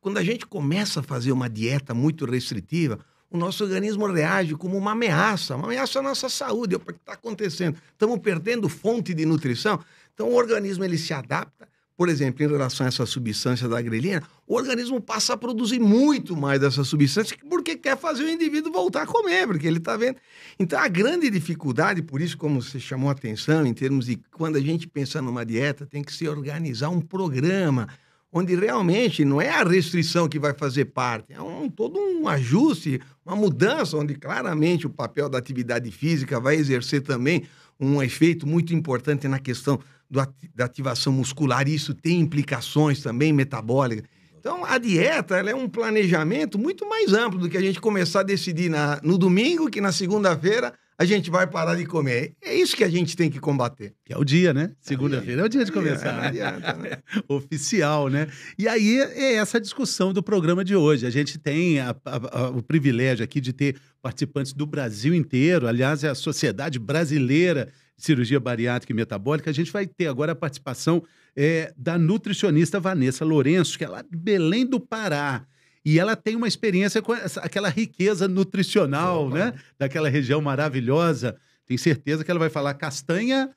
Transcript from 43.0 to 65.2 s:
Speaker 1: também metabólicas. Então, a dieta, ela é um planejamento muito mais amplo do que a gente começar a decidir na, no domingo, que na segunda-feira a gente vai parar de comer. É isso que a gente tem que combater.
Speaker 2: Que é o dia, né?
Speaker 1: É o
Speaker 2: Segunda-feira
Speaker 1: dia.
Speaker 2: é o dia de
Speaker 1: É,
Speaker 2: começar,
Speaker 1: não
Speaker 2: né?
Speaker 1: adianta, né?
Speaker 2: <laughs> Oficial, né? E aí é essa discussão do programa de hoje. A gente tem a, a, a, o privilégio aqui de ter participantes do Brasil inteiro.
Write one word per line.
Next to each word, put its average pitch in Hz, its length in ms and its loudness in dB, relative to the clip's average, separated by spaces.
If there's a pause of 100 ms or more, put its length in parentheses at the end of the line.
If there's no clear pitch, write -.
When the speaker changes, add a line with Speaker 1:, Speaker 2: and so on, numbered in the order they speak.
Speaker 1:
também 139 320 2
metabólicas. 123 720 0 (340)
Então, 349 260 -6
a 262 120 0
dieta, 214 600 2
ela 190 140 0
é 247 40 -2
um 262 140 -4
planejamento 214 880 0
muito 370 300 -2
mais 427 260 2
amplo 208 260 2
do 175 100 -2
que 160 80 -4
a 180 40 0
gente 190 200 0
começar 196 400 0
a - 20 2
decidir 180 460 -2
na, 147 340 0
no 170 140 4
domingo, 233 520 4
que 208 120 -6
na 196 100 2
segunda-feira 196 840 0 (240)
a 170 80 4
gente 175 260 2
vai 180 160 2
parar 170 280 -2
de 170 100 -4
comer. 143 480 -2 (100)
É - 100 -6
isso - 220 2
que 226 80 4
a 190 60 4
gente 170 260 0
tem 165 140 2
que 135 100 -8
combater. 120 540 -2 (120)
Speaker 2:
Que - 80 -10
é - 40 -6
o 143 60 2
dia, 160 300 6
né? 139 100 2
Speaker 1:
É - 40 -2
o - 140 -10
Speaker 2:
Segunda-feira 131 560 -2
Speaker 1:
dia. 160 40 0
Speaker 2:
é 202 40 2
o 220 40 2
dia 247 160 2
de 202 60 -6
Speaker 1:
É, - 20 -8
Speaker 2:
começar, 156 400 -2
Speaker 1:
não - 80 -4
Speaker 2:
né? - 60 -2
Speaker 1:
adianta, - 460 -4
né? - 160 -10 (240)
Speaker 2:
<laughs> 208 140 -2
Oficial, 147 840 0
né? 147 180 0 (300)
E 214 100 0
aí 220 320 4
é 269 360 0
essa 214 240 0
discussão 196 540 -2
do 196 80 0
programa 180 420 2
de 196 120 0
hoje. 147 320 4
A - 20 -2
gente 143 300 -2
tem 156 400 2
a, 123 160 -4 (100)
a, 123 340 -6
a, 127 100 0
o 127 120 -4
privilégio 131 640 2
aqui - 180 -4
de 127 120 -4
ter 139 240 0 (240)
participantes 135 520 -6
do 143 120 -4
Brasil 131 480 -2
inteiro. 156 540 2